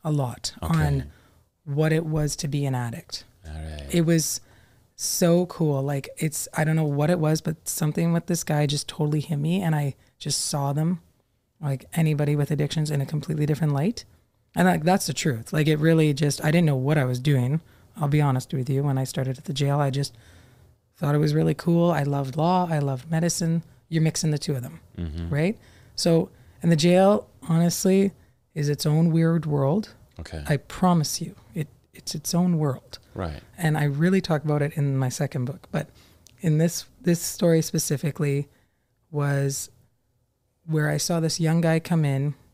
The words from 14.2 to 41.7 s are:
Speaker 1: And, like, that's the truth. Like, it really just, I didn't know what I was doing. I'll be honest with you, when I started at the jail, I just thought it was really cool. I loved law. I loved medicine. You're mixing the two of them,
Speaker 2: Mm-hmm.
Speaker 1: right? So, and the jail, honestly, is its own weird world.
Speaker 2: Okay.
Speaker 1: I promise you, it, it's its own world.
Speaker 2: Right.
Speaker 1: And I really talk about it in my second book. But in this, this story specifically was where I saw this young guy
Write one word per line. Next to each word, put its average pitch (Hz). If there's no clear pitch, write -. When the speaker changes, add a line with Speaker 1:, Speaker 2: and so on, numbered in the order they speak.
Speaker 1:
And, 175
like, 165
that's 185
the 143
truth. 117
Like, 151
it 156
really 156
just, 143
I 156
didn't 170
know 143
what 139
I 135
was 127
doing. 135
I'll 151
be 151
honest 131
with 131
you, 135
when 135
I 131
started 131
at -
the -
jail, 143
I 139
just 139
thought 147
it 147
was 151
really 160
cool. 170
I 147
loved 139
law. 175
I 156
loved 139
medicine. 165
You're 160
mixing 160
the 147
two 147
of 123
them, 156
Speaker 2:
Mm-hmm. 85
Speaker 1:
right? 160
So, 170
and 170
the 165
jail, 185
honestly, 185
is 147
its 147
own 160
weird 165
world. 147
Speaker 2:
Okay. 80
Speaker 1:
I 143
promise -
you, 165
it, 156
it's -
its 156
own 175
world. 143
Speaker 2:
Right. 82
Speaker 1:
And 156
I 147
really 165
talk 151
about 147
it 143
in 139
my 135
second 127
book. -
But 156
in 156
this, 170
this 170
story 165
specifically 143
was 143
where 156
I 151
saw 165
this 160
young 165
guy 165